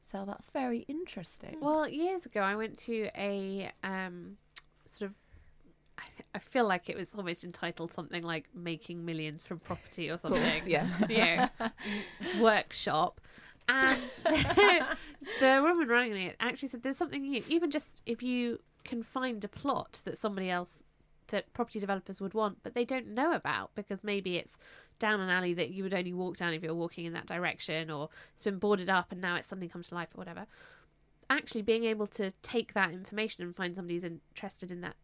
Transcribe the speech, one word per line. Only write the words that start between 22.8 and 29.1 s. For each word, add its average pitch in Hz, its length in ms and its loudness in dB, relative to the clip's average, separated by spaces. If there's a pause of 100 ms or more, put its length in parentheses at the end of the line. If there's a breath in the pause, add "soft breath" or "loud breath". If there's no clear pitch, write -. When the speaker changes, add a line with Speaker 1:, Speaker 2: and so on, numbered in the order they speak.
Speaker 2:
don't 247 240 -2
know 254 240 2
about 107 420 -2
because 202 300 -8
maybe 196 320 0
it's - 200 -6 (440 loud breath)
down 214 200 4
an 185 80 0
alley 180 240 2
that 170 180 0
you 190 120 -6
would 190 100 -2
only 180 200 -2
walk 180 240 -4
down 175 180 -2
if 160 80 -4
you're 160 120 -4
walking 170 300 -4
in 170 100 -6
that - 120 -8
direction, 165 640 -2
or 151 180 -6 (240 loud breath)
it's - 120 -20
been 196 140 -2
boarded 196 300 2
up 185 220 2